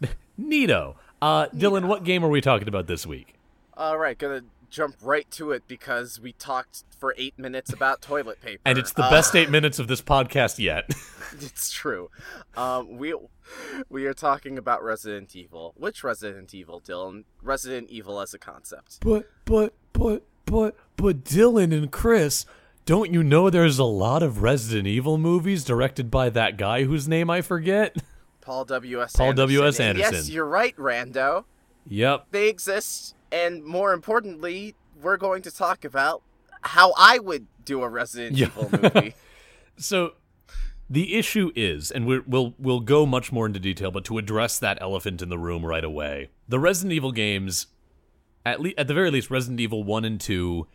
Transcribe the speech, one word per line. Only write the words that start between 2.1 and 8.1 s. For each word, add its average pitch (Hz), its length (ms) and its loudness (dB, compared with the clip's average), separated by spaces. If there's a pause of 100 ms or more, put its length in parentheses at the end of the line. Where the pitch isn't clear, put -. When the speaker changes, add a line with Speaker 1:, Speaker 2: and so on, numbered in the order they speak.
Speaker 1:
are 160 40 2
we 147 120 4
talking 110 280 2
about 95 180 -4
this 85 200 -6
week? 104 280 -14 (420)
Speaker 2:
All 156 220 -2
right, 147 200 -2
gonna 139 240 -6 (280)
jump 151 320 -6
right 143 300 0
to 156 200 -8
it 123 140 -6
because 120 540 -8
we 120 120 -16
talked - 520 -8 (140)
for 135 200 -4
eight 131 200 -10
minutes 131 340 -10
about 135 280 -2
toilet 139 400 -8